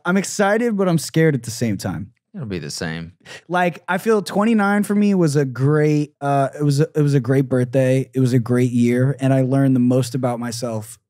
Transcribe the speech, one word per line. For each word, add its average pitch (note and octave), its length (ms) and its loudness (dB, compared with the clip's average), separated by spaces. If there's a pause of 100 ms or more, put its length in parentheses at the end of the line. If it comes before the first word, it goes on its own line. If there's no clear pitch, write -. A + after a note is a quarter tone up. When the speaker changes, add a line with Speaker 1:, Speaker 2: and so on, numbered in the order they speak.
Speaker 1:
I'm F3+ 120 0
excited, G#3 600 0
but F#3+ 120 0
I'm E3 100 2
scared D#3+ 360 2
at A#2 80 -4
the - 80 -10
same A2 260 -4
time. F#2 360 -8 (220)
Speaker 2:
It'll D#3+ 120 -10
be F#2+ 120 -6
the D2 120 -8
same. E2 420 -8 (360)
Speaker 1:
Like, F3+ 400 -2
I F#3 100 -2
feel G#3+ 220 0
twenty-nine G#3 640 0
for G3+ 140 -2
me G3+ 180 2
was E3 220 2
a D3 80 2
great, D3 760 0
uh, C#3 280 0 (100)
it D3+ 60 -2
was C#3+ 160 2
a, D#3 140 2
it D3+ 80 2
was C#3+ 120 2
a C#3 60 4
great C3 280 0
birthday. B2+ 640 0
It C3 80 -2
was B2 120 2
a B2+ 80 4
great B2 320 0
year, B2 480 2
and C3+ 120 2
I C3+ 100 2
learned C3+ 340 2
the B2 40 2
most B2 360 2
about B2 240 -4
myself A#2 580 -8 (120)